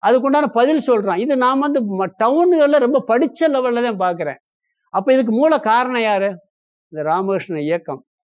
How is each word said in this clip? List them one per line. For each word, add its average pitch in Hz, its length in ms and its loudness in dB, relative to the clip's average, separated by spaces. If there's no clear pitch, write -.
அதுக்குண்டான 262 440 2
பதில் 262 400 0
சொல்றான். 196 320 0
இது 269 180 -2
நான் 254 220 0
வந்து 285 220 -2
ம-, 190 200 -4
டவுன்கள்ல 302 600 2
ரொம்ப 254 300 0
படிச்ச 254 380 0
லெவல்ல 247 420 0
தான் 190 160 -4
பாக்குறேன். 165 340 -4
அப்ப 196 180 0
இதுக்கு 240 200 2
மூல 285 280 2
காரணம் 240 420 0
யாரு? 202 340 -2
இந்த 151 180 -8
ராமகிருஷ்ண 185 500 -4
இயக்கம், 156 420 -6